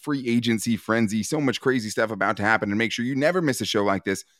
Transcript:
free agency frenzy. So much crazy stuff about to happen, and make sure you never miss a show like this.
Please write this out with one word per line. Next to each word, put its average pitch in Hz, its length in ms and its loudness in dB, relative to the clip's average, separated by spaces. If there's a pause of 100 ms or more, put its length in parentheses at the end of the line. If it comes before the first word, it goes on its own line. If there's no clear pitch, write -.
free 139 260 -4
agency 117 480 2
frenzy. 110 460 0
So 151 180 -4
much 135 220 0
crazy 120 300 0
stuff 113 180 0
about 101 280 0
to 101 60 -2
happen, 107 280 2
and 104 80 0
make 113 120 0
sure 120 140 -4
you 135 100 -2
never 160 240 2
miss 143 220 0
a 104 40 -4
show 104 180 0
like 98 200 0
this. 98 220 -2 (140)